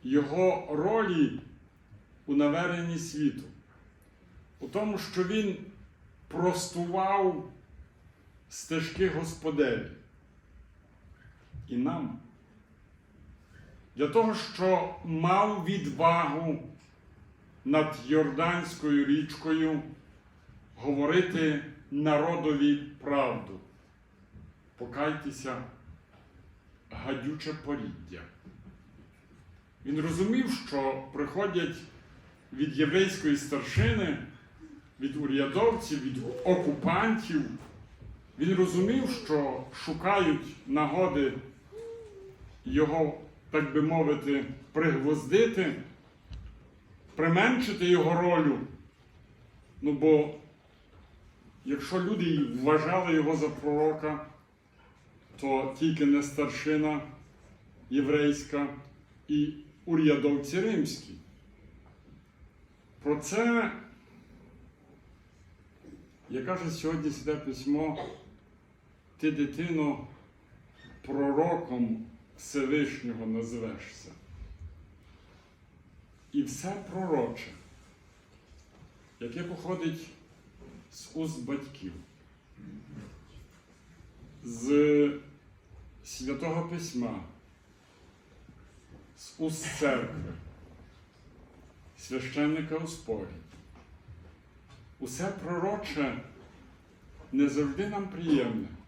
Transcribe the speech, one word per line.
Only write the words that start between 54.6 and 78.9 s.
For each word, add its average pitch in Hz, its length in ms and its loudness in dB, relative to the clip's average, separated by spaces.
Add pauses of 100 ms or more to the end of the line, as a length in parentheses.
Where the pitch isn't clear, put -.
то 135 360 0
тільки 156 280 2
не 143 160 6
старшина 151 800 0 (880)
єврейська 143 800 2 (600)
і 147 240 0 (320)
урядовці 147 760 4
римські. 196 540 -2 (1900)
Про 147 140 2
це, 226 560 0 (2500)
як 131 160 -6
каже 180 240 -2
сьогодні 151 400 -2
Святе 147 300 -4
Письмо, 143 680 -2 (1080)
«Ти, 156 120 2
дитино, 147 760 -2 (1000)
пророком 135 1000 0 (340)
Всевишнього 131 880 -2
назвешся». 113 840 -6 (2250)
І 294 100 0
все - 280 -6 (200)
пророче, 160 600 -2 (1700)